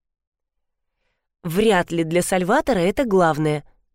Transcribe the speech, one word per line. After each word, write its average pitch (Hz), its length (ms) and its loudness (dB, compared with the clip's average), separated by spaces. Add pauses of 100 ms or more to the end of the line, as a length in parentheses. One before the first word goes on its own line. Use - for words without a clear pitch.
(1400)
"Вряд 180 480 0
ли 170 120 -2
для 165 180 0
Сальватора 196 580 0
это 196 260 0
главное", 156 580 0 (320)